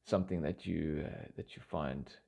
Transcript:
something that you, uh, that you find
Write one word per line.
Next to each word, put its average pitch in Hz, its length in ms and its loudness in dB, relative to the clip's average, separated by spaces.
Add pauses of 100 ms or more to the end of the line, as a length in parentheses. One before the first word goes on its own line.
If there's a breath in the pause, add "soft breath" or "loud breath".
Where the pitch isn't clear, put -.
something 92 340 4
that 78 240 0
you, 78 420 2
uh, - 200 -6 (100)
that - 180 -8
you - 140 -14
find 69 400 -2 (200)